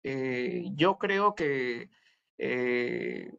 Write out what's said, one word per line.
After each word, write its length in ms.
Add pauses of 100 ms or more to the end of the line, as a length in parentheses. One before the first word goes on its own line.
Eh, 600 (100)
yo 240
creo 340
que, 560 (480)
eh, 1000